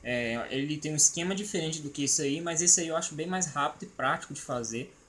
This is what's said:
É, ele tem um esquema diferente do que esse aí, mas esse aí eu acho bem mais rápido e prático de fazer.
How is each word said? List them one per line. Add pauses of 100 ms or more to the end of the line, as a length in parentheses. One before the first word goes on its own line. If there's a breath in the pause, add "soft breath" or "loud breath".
É,
ele
tem
um
esquema
diferente
do
que
esse
aí,
mas
esse
aí
eu
acho
bem
mais
rápido
e
prático
de
fazer. (160)